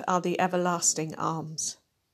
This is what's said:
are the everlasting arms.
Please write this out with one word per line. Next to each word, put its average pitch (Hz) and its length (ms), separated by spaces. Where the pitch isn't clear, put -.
are 180 140
the 180 180
everlasting 175 760
arms. 160 640